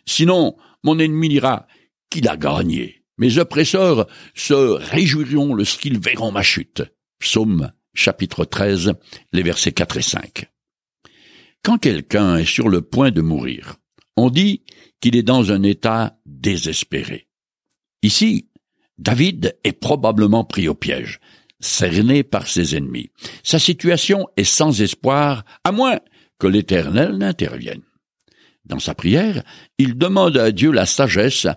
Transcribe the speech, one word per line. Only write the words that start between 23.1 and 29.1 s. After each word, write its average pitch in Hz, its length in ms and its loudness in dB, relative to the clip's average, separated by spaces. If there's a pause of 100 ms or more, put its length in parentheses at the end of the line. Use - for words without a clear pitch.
Sa - 160 0
situation 175 800 0
est 98 80 0
sans 139 380 2
espoir, 135 640 0 (200)
à 180 80 0
moins 254 260 0 (400)
que - 80 -2
l'Éternel 98 720 0
n'intervienne. 90 640 -6 (840)
Dans - 120 -8
sa - 160 -6
prière, 170 480 0 (360)